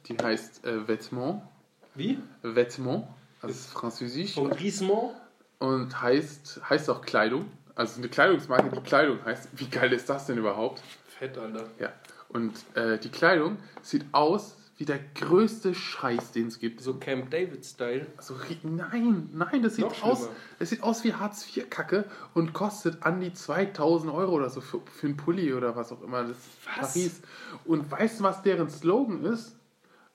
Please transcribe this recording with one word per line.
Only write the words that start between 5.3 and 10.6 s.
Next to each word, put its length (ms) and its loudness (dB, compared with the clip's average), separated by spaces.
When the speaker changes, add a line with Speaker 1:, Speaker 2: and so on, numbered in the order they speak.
Speaker 1:
Und 420 0
heißt, 680 0
heißt 200 4
auch 120 0
Kleidung. 480 2
Also 240 -2
eine 100 -6
Kleidungsmarke, 680 4
die 60 -6
Kleidung 440 4
heißt. 280 -6
Wie 140 -8
geil 260 2
ist 160 0
das 180 -2
denn 100 0
überhaupt? 440 -2